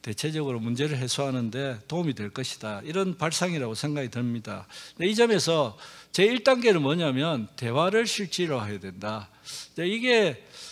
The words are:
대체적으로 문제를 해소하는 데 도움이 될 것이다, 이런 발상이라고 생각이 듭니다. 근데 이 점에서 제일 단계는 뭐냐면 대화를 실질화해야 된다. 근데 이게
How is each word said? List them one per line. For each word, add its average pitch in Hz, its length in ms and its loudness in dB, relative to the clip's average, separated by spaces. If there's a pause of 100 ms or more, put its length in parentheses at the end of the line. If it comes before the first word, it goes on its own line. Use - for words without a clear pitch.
대체적으로 139 580 -4
문제를 127 380 -2
해소하는 127 540 -2
데 135 260 -6 (100)
도움이 160 260 -2
될 104 160 -6
것이다, 107 560 -8
이런 180 320 -2
발상이라고 156 580 -2
생각이 147 340 -4
듭니다. 117 560 -4 (300)
근데 175 140 0
이 220 60 0
점에서 165 640 4 (340)
제일 226 320 4
단계는 240 380 6
뭐냐면 143 640 0 (100)
대화를 175 500 2
실질화해야 135 720 -4
된다. 101 500 -8 (460)
근데 170 140 -2
이게 226 560 2 (260)